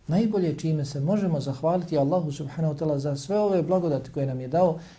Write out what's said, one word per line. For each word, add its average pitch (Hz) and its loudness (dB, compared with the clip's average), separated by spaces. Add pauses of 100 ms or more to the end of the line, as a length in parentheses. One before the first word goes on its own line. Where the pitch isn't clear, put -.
Najbolje 190 2
čime 156 0
se 143 -8
možemo 170 0
zahvaliti 156 -2
Allahu 156 2
subhanahu 151 -2
wa 147 -8
ta'ala 156 0
za 139 -2
sve 202 -2
ove 190 4
blagodati 165 0
koje 139 -2
nam 127 -4
je 127 -8
dao, 160 2 (200)